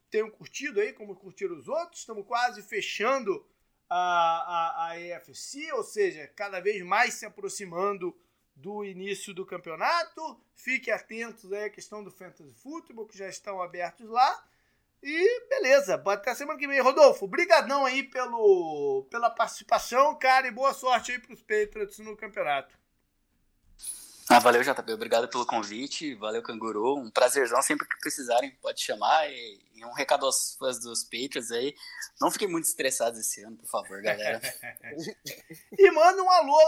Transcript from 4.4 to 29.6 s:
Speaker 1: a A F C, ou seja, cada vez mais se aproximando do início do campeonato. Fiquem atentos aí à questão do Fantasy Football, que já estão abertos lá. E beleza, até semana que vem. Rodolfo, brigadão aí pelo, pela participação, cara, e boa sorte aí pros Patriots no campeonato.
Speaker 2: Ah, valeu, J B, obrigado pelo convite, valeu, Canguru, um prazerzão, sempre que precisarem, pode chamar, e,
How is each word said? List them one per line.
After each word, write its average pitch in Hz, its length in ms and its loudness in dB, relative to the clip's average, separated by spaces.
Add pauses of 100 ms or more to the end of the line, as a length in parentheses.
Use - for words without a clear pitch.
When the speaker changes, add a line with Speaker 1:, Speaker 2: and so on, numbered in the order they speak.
Speaker 1:
a - 60 -8
A 170 60 -12
F 170 360 -14
C, 302 400 -12
ou 214 100 -2
seja, 165 500 -2
cada 202 240 -8
vez 196 240 -4
mais 202 300 2
se - 140 -14
aproximando 190 920 -6 (400)
do 202 300 -12
início 190 480 -10
do 190 100 -10
campeonato. 262 1000 -6 (140)
Fiquem 254 380 -4
atentos 226 580 -10
aí 208 120 -6
à 202 60 -8
questão 214 320 -16
do 185 80 -18
Fantasy 160 440 -20
Football, 254 520 -16
que 196 120 -20
já 196 100 -10
estão 185 320 -10
abertos 175 480 -10
lá. 254 400 2 (560)
E 349 440 2
beleza, 247 580 4
até 202 260 -2
semana 285 240 -8
que 277 120 -6
vem. 277 120 2
Rodolfo, 262 460 8
brigadão 285 580 4
aí 262 200 0
pelo, 175 1080 2
pela 233 180 0
participação, 240 880 0
cara, 262 300 4
e 240 60 -6
boa 262 200 2
sorte 254 380 0
aí 247 80 -6
pros - 240 -20
Patriots 208 560 -2
no 214 180 -14
campeonato. 170 640 -4 (1500)
Speaker 2:
Ah, - 100 10
valeu, 123 240 6
J - 180 0
B, 113 140 -6
obrigado 117 340 0
pelo 123 160 -2
convite, 123 720 -6
valeu, 107 280 -6
Canguru, 110 540 -2
um 120 140 -8
prazerzão, 123 500 2
sempre - 260 -2
que - 120 -8
precisarem, 131 640 -4
pode 117 180 -6
chamar, 131 480 0
e, 120 320 -16 (140)